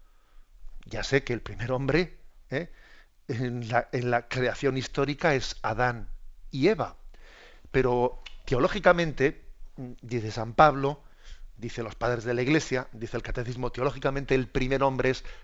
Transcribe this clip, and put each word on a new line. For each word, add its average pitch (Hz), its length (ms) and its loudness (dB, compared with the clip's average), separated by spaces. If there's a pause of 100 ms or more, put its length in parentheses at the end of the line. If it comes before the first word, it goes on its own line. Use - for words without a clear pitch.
(840)
Ya 110 180 -6
sé 135 200 2
que 123 100 -4
el 110 80 -6
primer 107 300 -6
hombre, 135 480 0 (320)
¿eh? 156 200 -6 (560)
en 120 420 -4
la, 120 240 2
en 123 180 0
la 120 160 0
creación 131 500 0
histórica 139 580 0
es - 260 -2
Adán 113 480 -2 (400)
y 139 180 2
Eva. 156 300 0 (720)
Pero 123 500 4 (240)
teológicamente, 160 1000 4 (560)
dice 110 300 -4
San 113 220 -6
Pablo, 143 480 6 (540)
dicen 113 300 -8
los 104 100 -10
padres 117 280 0
de 120 100 0
la 120 80 0
Iglesia, 127 500 2
dice 113 240 -8
el 113 80 -4
catecismo, 123 480 -4
teológicamente 131 640 0
el 131 140 2
primer 131 340 2
hombre 131 280 4
es - 120 -2 (200)